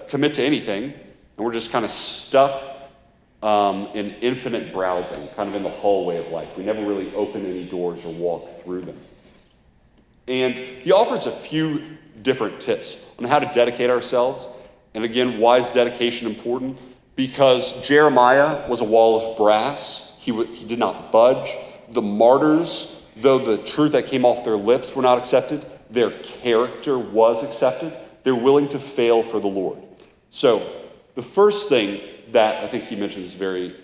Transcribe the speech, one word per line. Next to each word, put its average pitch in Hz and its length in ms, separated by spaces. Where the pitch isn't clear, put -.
commit 147 260
to 127 80
anything, 127 500
and 107 100
we're 120 60
just 113 180
kinda 110 180
stuck, - 720
um, 101 520
in 104 260
infinite 120 520
browsing, 92 640
kind 101 120
of 98 60
in 98 80
the 90 80
hallway 92 460
of 82 160
life. 82 240
We 92 80
never 107 200
really 98 300
open 101 320
any 90 180
doors 87 400
or 85 80
walk 85 520
through 90 180
them. - 160
And 127 320
he - 340
offers 220 340
a 120 60
few 156 500
different 113 380
tips - 360
on 117 60
how 143 160
to 135 60
dedicate 123 440
ourselves. 123 580
And 107 100
again, 120 340
why 117 200
is 120 140
dedication 120 560
important? 127 500
Because 131 560
Jeremiah 143 840
was 120 120
a 117 40
wall 113 360
of 113 160
brass. 110 840
He - 120
w-, 113 180
he - 160
did 117 140
not 101 320
budge. 123 400
The 117 120
martyrs, 135 920
though 135 220
the 110 200
truth 151 340
that 123 140
came 127 180
off 120 200
their 110 120
lips 113 380
were 135 80
not 123 160
accepted, 139 480
their 113 200
character 120 840
was 113 460
accepted. - 500
They're 131 120
willing 139 340
to 143 100
fail 117 460
for 110 160
the 101 80
Lord. 98 300
So - 320
the 123 80
first 208 460
thing 101 320
that 110 320
I 104 60
think 117 160
he 110 120
mentions 101 320
is 87 60
very, 90 500